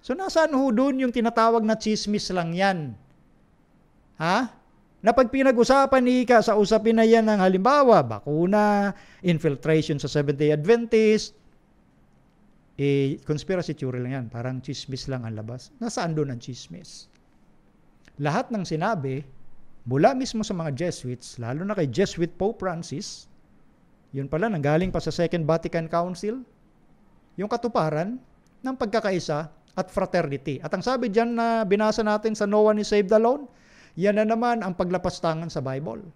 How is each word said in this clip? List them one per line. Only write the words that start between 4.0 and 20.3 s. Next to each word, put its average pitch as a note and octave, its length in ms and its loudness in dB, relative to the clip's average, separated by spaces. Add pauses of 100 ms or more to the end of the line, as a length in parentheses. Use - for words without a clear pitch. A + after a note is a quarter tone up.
Ha? G3 320 0 (480)
Na G#3 160 2
pag B3+ 160 4
pinag-usapan, C4+ 720 4 (240)
ika, A#3 160 6
sa G#3 160 2
usapin G#3+ 400 4
na A3+ 80 6
yan A3+ 200 6
ng G#3+ 120 2
halimbawa, F#3+ 640 6
bakuna, F#3+ 920 0 (280)
infiltration D#3+ 760 0
sa C3+ 120 -6
Seventh-day D3 400 2
Adventist, A3 880 2 (1400)
eh, C#3 480 0
conspiracy D#3+ 480 -4
theory B2+ 280 -6
lang B2 100 -6 (100)
yan. A2+ 80 -10
Parang B2+ 280 -8
chismis C3 520 -10
lang B2+ 120 -6
ang A2 160 -8
labas. A#2 440 -14
Nasaan G3+ 360 -4
dun C#3 160 -2
ang A#2 80 -12
chismis? - 680 -18 (1080)
Lahat D#3+ 320 -2
ng G3+ 160 -4
sinabi, D3+ 560 -4 (640)
mula D#3 320 4
mismo A#3 240 -4